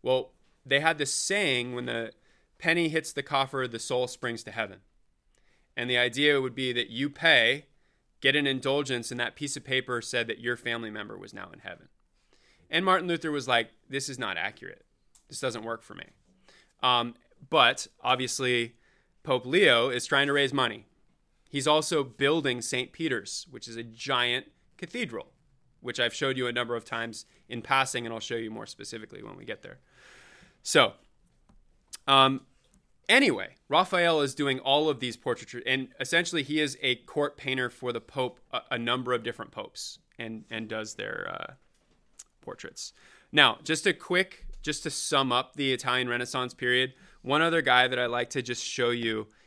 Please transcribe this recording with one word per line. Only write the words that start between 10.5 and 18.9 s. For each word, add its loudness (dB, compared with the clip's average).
family -6
member -10
was -16
now -14
in -20
heaven. -16
And -2
Martin 4
Luther -2
was -4
like, 2
"This -6
is -10
not -4
accurate. -10
This -12
doesn't -4
work -8
for -18
me." -16
Um, 2
but 6
obviously, 0